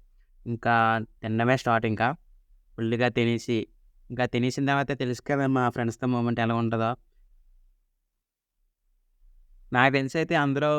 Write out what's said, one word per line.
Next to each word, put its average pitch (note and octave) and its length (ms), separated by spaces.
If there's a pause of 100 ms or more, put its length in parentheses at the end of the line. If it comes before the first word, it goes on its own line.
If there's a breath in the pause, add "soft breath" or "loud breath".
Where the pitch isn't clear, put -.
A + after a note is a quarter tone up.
(460)
ఇంకా A#2 280 (420)
తినడమే A2+ 400
స్టార్ట్ A#2 300
ఇంకా. A2 220 (640)
ఫుల్‌గా A#2 360
తినేసి, A#2 500 (520)
ఇంకా B2 160
తినేసిన B2 400
తర్వాత C#3 320
తెలుసు B2 260
కదా C#3 240
మా C3 200
ఫ్రెండ్స్‌తో A#2 380
మూమెంట్ A#2+ 340
ఎలా A#2 160
ఉంటుందో. A2+ 340 (2750)
నాకు B2+ 200
తెలిసి C3+ 260
అయితే D#3+ 180
అందరూ C#3+ 420